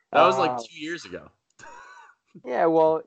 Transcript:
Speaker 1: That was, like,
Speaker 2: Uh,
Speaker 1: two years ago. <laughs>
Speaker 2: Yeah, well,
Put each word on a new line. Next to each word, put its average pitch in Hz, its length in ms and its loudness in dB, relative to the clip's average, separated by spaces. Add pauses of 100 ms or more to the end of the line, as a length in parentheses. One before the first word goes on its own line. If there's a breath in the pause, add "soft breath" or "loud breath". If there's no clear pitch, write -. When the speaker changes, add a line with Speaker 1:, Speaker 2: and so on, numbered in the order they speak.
(120)
Speaker 1:
That 147 140 4
was, 190 120 2
like, 156 140 0
Speaker 2:
Uh, 127 60 -6
Speaker 1:
two 156 220 -16
years 151 240 -12
ago. 87 240 -16 (320)
<laughs> - 60 -20 (760 loud breath)
Speaker 2:
Yeah, 127 220 -2
well, 160 400 2